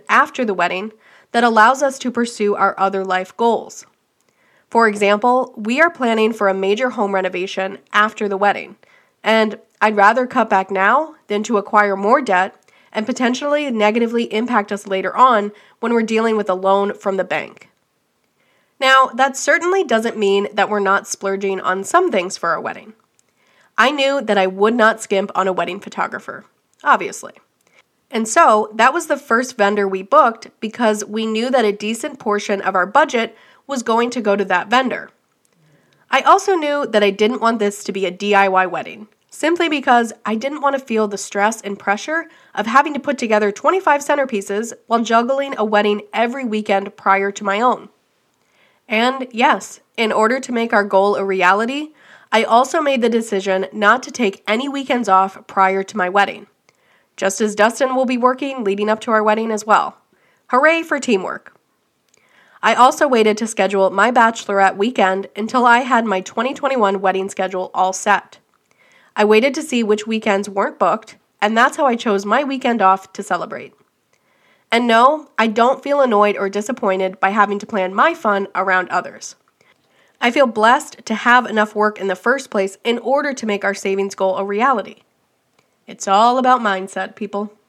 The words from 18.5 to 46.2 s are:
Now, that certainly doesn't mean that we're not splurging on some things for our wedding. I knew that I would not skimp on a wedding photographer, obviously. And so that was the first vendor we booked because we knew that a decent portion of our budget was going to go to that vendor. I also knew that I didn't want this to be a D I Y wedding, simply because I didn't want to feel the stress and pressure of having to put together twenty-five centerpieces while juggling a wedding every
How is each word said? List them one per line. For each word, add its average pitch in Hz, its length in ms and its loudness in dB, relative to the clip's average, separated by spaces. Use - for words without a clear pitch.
Now, 262 360 6
that 262 220 0
certainly 349 460 0
doesn't 226 340 0
mean 202 360 2
that 196 160 0
we're 208 100 -2
not 196 280 0
splurging 196 540 -4
on 190 220 -2
some 349 280 0
things 185 260 -2
for 170 120 -4
our 165 120 -2
wedding. - 320 -12
I 240 140 4
knew 277 300 0
that 214 160 0
I 190 100 4
would 196 280 0
not 220 260 2
skimp 196 320 -2
on 190 140 -2
a 190 60 0
wedding 175 260 -6
photographer, - 640 -10
obviously. 220 500 -2
And 226 180 -4
so 226 480 4
that 233 180 4
was 330 140 -4
the 294 100 -2
first 254 400 -2
vendor 202 300 2
we 190 140 -4
booked 277 480 2
because 214 440 -2
we 220 220 -6
knew 220 240 -2
that 254 160 2
a 208 60 2
decent 226 480 -6
portion 202 420 -2
of 190 140 -2
our 180 100 2
budget 233 500 0
was 269 160 -6
going 233 280 0
to 254 100 -6
go 202 140 0
to 202 100 0
that 185 240 -2
vendor. 233 400 -2
I 262 120 0
also 392 340 4
knew 294 320 -2
that 220 160 2
I 202 60 4
didn't 214 320 0
want 226 180 0
this 202 240 -4
to - 80 -8
be 190 140 -4
a 180 60 -4
D 202 220 -4
I 196 140 4
Y 185 180 2
wedding, 175 440 -10
simply 339 380 -2
because 254 460 2
I 214 100 -4
didn't 277 260 -6
want 277 180 0
to 262 60 -14
feel 220 240 -2
the 202 80 -8
stress 208 420 -2
and 202 180 -10
pressure 311 520 -4
of 208 100 -4
having 277 280 2
to 285 60 -6
put 285 180 -4
together 214 340 0
twenty-five 302 480 0
centerpieces 233 720 -4
while 233 160 0
juggling 247 540 0
a 214 80 -2
wedding 208 380 0
every 240 320 -2